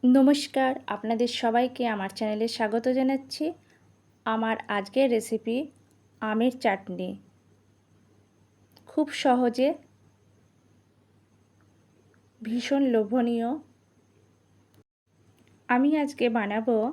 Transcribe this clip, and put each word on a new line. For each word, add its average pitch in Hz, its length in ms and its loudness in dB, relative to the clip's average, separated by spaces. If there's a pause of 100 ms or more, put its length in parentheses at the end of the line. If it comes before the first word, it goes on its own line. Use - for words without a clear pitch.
নমস্কার, 262 680 4 (140)
আপনাদের 226 480 -2
সবাইকে 247 540 0
আমার 196 220 -4
চ্যানেলে 214 380 -4
স্বাগত 226 400 -2
জানাচ্ছি। 262 560 0 (840)
আমার 220 300 -2 (120)
আজকের 208 420 0
রেসিপি 226 460 -2 (680)
আমের 220 380 0
চাটনি, 190 480 -4 (1800)
খুব 302 260 -2
সহজে, 254 540 2 (2750)
ভীষণ 240 420 0 (100)
লোভনীয়। 233 580 0 (2250)
আমি 254 280 4
আজকে 285 340 -2
বানাবো 220 460 0 (160)